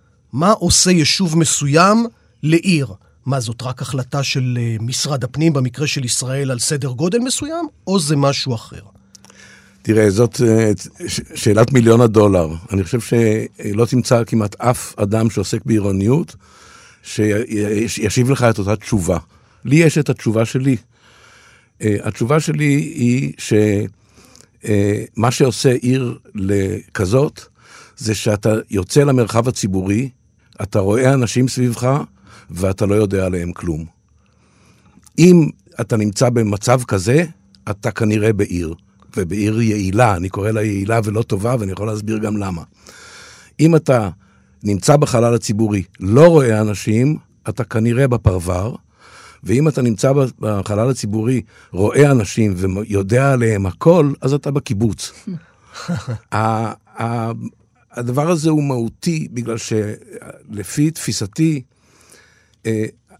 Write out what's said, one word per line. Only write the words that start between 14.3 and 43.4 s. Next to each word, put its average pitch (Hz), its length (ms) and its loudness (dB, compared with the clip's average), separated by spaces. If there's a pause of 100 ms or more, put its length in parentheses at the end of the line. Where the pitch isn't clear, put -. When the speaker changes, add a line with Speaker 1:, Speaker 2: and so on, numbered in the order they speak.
Speaker 2:
אף - 360 -2
אדם 110 320 0
שעוסק 107 360 -6
בעירוניות 107 720 0 (680)
שישיב 107 1300 -2
לך 123 120 -2
את 113 160 4
אותה 101 160 -2
תשובה. 90 420 -2 (480)
לי 127 100 2
יש 160 220 4
את 147 120 -2
התשובה 113 360 0
שלי. 131 320 -2 (1040)
אה, 107 220 0
התשובה 117 360 -2
שלי 151 260 -2
היא 143 720 0
ש-, - 160 -4 (1120)
אה, 104 380 0 (120)
מה 117 160 0
שעושה 131 400 2
עיר 123 460 -2 (180)
לכזאת, 98 1080 -2 (600)
זה 107 140 -2
שאתה 107 380 0 (160)
יוצא 98 340 2
למרחב 120 440 2
הציבורי, 101 600 -2 (520)
אתה 104 180 -2
רואה 117 340 2
אנשים 127 340 0
סביבך, 123 540 -2 (480)
ואתה 95 360 -2
לא 98 100 2
יודע 98 300 0
עליהם 87 280 -4
כלום. 82 320 -6 (1300)
אם 175 300 8 (320)
אתה 117 160 -2
נמצא 107 320 0
במצב 117 540 0
כזה, 120 420 0 (440)
אתה 107 220 -6
כנראה 107 420 0
בעיר, 87 400 -4 (440)
ובעיר 104 440 -2
יעילה, 104 540 2
אני 90 140 -6
קורא 101 220 -4
לה 107 120 -2
יעילה 104 400 -2
ולא 107 200 -2
טובה, 113 360 -4
ואני 98 120 -6
יכול 98 160 -8
להסביר 107 300 -6
גם 107 200 -4
למה. 95 240 -6 (960)